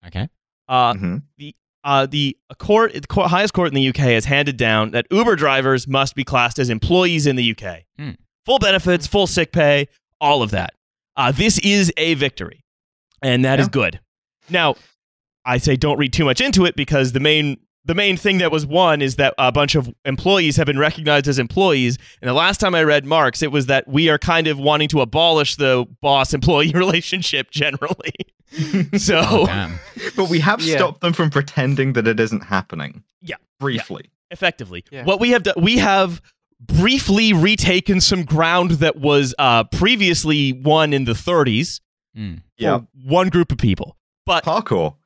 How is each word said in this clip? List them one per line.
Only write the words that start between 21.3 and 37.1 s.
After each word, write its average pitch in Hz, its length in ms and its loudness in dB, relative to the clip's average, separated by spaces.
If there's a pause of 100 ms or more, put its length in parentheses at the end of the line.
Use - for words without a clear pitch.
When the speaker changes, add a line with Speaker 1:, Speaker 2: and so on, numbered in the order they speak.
Speaker 2:
employees. 131 600 0 (240)
And 127 80 -4
the 127 40 0
last 175 280 0
time 185 140 2
I 160 80 4
read 147 220 2
Marx, 143 360 0
it 151 100 -2
was 139 140 0
that 135 220 0
we 156 220 2
are 151 80 4
kind 165 300 0
of 147 100 -2
wanting 147 320 0
to 147 120 0
abolish 151 560 0
the 131 280 0 (160)
boss-employee 147 680 2
<laughs> 151 40 -4
relationship 175 760 -2
generally. 147 680 -6
<laughs> - 40 -10 (760)
So 170 260 0
Speaker 1:
Oh, 165 220 4
damn. 87 320 -6 (360)
Speaker 3:
But 190 140 -2
we 170 120 0
have 160 200 0
Speaker 4:
Yeah. 160 160 0
Speaker 3:
stopped 151 240 -2
them 170 120 0
from 156 180 0
pretending 135 600 -2
that 113 140 0
it 113 120 0
isn't 110 240 -2
happening. 87 600 -6 (160)
Speaker 2:
Yeah. - 180 -14 (220)
Speaker 3:
Briefly. 127 440 -8
Speaker 2:
Yeah. - 60 -20 (200)
Effectively. 110 600 -8
Speaker 4:
Yeah. 131 140 -14
Speaker 2:
What 190 140 0
we 240 120 2
have 233 100 4
done, 190 160 -2
we 214 220 4
have 190 420 0 (400)
briefly 208 720 2